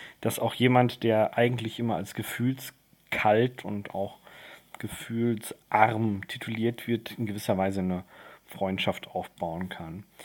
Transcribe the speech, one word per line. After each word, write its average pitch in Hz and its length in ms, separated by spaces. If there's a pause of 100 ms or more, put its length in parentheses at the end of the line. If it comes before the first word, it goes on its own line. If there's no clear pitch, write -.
(220)
dass 117 160
auch 117 160
jemand, 123 480
der 110 340
eigentlich 120 420
immer 113 180
als 95 180
gefühlskalt - 1500
und 101 280
auch 98 240 (600)
gefühlsarm 110 1500
tituliert 113 600
wird, - 300
in 117 80
gewisser 104 320
Weise 98 220
eine 92 240 (420)
Freundschaft - 640
aufbauen 85 600
kann. 85 360 (200)